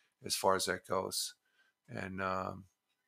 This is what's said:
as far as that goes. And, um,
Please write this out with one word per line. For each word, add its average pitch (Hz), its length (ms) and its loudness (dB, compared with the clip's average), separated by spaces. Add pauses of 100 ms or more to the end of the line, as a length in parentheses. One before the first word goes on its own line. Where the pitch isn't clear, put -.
(240)
as - 120 -2
far 95 200 6
as 92 100 2
that 92 220 0
goes. - 460 -2 (560)
And, 95 320 -6
um, 95 440 -2 (420)